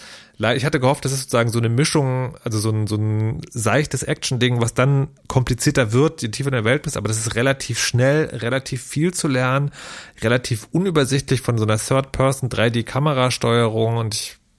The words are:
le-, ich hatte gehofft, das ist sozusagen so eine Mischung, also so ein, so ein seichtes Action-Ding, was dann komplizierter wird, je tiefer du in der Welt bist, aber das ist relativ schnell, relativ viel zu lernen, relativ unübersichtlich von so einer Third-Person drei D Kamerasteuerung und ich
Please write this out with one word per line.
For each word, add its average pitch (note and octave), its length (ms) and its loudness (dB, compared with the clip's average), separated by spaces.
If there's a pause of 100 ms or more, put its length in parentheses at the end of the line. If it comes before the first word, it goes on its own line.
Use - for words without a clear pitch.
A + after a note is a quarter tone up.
(380)
le-, A2+ 180 2
ich B2+ 80 -2
hatte D3+ 160 0
gehofft, C3 240 2
das C3+ 80 -2
ist C3+ 120 -4
sozusagen A#2 260 0
so A2+ 80 0
eine A#2 100 2
Mischung, C3 760 0
also A2 160 -2
so G#2+ 120 0
ein, G#2+ 160 0
so G#2 100 -2
ein G#2+ 540 0
seichtes B2 520 0
Action-Ding, B2 600 0
was A2+ 100 0
dann C#3 360 2 (200)
komplizierter B2 640 2
wird, D3+ 300 2
je B2 60 -4
tiefer C3+ 220 -6
du C3 60 0
in A2 80 0
der G#2+ 80 2
Welt C#3 120 0
bist, D3 120 -4
aber G#2 120 -2
das A2 100 -2
ist A2 160 -4
relativ B2+ 500 0
schnell, C#3 480 2
relativ B2 500 -4
viel E3 300 0
zu - 160 -2
lernen, C3 440 2 (500)
relativ A#2 500 0
unübersichtlich C#3 680 2
von A#2+ 160 0
so A2 60 0
einer G#2+ 140 2
Third-Person C3+ 680 0
drei A2+ 220 0
D A#2 120 0
Kamerasteuerung A#2 1160 0
und A2 160 -2
ich - 240 -8 (200)